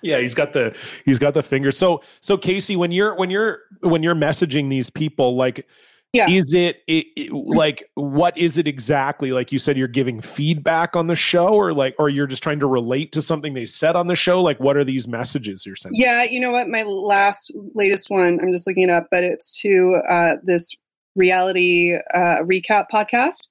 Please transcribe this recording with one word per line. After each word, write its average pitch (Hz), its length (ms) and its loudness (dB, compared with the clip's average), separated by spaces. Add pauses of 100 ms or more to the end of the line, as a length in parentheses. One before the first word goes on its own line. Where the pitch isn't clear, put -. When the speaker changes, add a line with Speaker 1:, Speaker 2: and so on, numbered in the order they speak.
Speaker 1:
Yeah, 151 180 0
he's 123 160 -2
got 147 160 0
the, 117 240 -2 (300)
he's 135 120 4
got 139 160 2
the 151 100 2
fingers. 139 340 -2
So, 175 240 2 (180)
so - 180 0
Casey, 190 380 -2
when 175 160 0
you're, 196 240 0
when 185 140 -2
you're, 208 300 -2 (200)
when 165 240 2
you're 170 120 2
messaging 147 540 0
these 131 200 -2
people, 135 480 -2
like, 127 280 -2 (460)
Speaker 2:
Yeah. 214 180 2
Speaker 1:
is 170 240 2
it, 175 340 2
it, 160 180 0 (100)
it, - 160 -10
like, 156 640 -2
what 143 420 0
is 160 200 0
it 165 100 0
exactly? 139 640 -2
Like 127 220 -2
you 135 60 0
said, 143 180 0
you're 131 100 0
giving 123 320 -2
feedback 160 760 -2
on 165 100 0
the 170 80 0
show, 175 320 2
or, 202 260 2
like, 135 240 0
or 151 120 2
you're 143 180 -2
just 131 160 -8
trying 147 160 -2
to 143 80 0
relate 131 460 -2
to 160 80 -2
something 147 320 -2
they 123 120 -8
said 156 300 0
on 175 120 2
the 175 80 0
show? 180 260 2
Like, 165 180 2
what 139 160 2
are 143 80 2
these 131 240 -4
messages 117 580 -8
you're 95 120 -16
sending? - 240 -4
Speaker 2:
Yeah, 240 220 2
you 247 180 -4
know 247 100 -2
what? 247 160 -2
My 220 160 -4
last, 202 720 0 (200)
latest 202 360 0
one, 180 320 2
I'm 185 100 2
just 180 160 -2
looking 190 160 2
it 180 60 4
up, 170 200 2
but 180 140 2
it's - 380 -2
to, 185 480 4
uh, 170 240 4 (100)
this 175 320 0 (400)
reality, 180 800 2 (180)
uh, 175 300 2
recap 185 500 0
podcast. 240 580 0